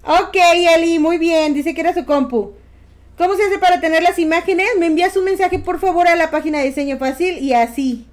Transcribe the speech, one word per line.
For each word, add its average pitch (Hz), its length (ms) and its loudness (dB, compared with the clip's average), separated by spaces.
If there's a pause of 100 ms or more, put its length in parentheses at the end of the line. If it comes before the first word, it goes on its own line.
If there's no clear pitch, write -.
Ok, 359 320 0 (400)
Eli, 330 240 2
muy 320 200 2
bien. 320 340 2
Dice 294 200 -2
que 320 60 -8
era 339 140 0
su 339 120 -4
compu. 262 480 -2 (640)
¿Cómo 370 180 0
se 403 100 0
hace 403 140 -2
para 359 200 2
tener 320 240 0
las 349 160 0
imágenes? 339 480 0 (100)
Me 339 100 2
envías 349 280 0
un 381 80 0
mensaje, 370 340 -2
por 359 220 -6
favor, 349 280 2
a 339 100 4
la 320 140 0
página 311 280 -2
de 269 60 0
diseño 277 320 -4
fácil 269 400 -4
y 269 160 -2
así. 240 600 -2